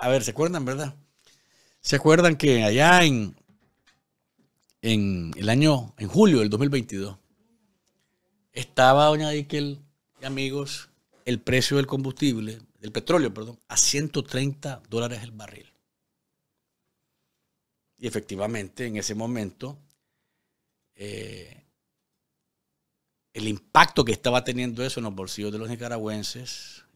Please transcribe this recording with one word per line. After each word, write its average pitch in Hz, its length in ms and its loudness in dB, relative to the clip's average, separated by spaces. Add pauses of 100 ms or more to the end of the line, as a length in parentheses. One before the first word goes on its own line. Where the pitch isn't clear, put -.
a 123 80 -2
ver, 127 160 2
¿se 98 60 -6
acuerdan, 156 340 -4
verdad? 139 320 -8 (840)
¿Se - 140 2
acuerdan 160 400 6
que 127 280 4
allá 156 400 6
en, 117 320 0 (1400)
en 98 560 0
el 101 140 -2
año, 135 480 2
en 104 100 -8
julio 180 300 6
del 107 100 4
dos 107 100 0
mil 143 120 0
veintidós, 101 480 -6 (1300)
estaba, 131 540 4
doña 151 220 2
Dickel 147 500 -6 (440)
y - 20 -12
amigos, 135 640 -8 (380)
el 123 160 -4
precio 127 340 0
del 139 100 2
combustible, 127 760 -4 (160)
del 107 140 -16
petróleo, 127 420 0
perdón, 113 340 -14
a - 80 -12
ciento 143 480 0
treinta 135 640 -8
dólares 117 340 -6
el 117 100 -18
barril? 107 380 -20 (2250)
Y 123 80 -10
efectivamente, 107 800 -8
en 110 100 -8
ese 104 180 -6
momento, 117 640 -8 (1160)
eh, 104 680 -16 (1700)
el 110 160 -8
impacto 147 560 2
que 113 80 -2
estaba 123 320 -2
teniendo 123 400 -8
eso 131 160 -8
en 117 40 -8
los 104 100 -10
bolsillos 98 360 -10
de 104 80 -8
los 110 100 -12
nicaragüenses 117 1160 -12 (120)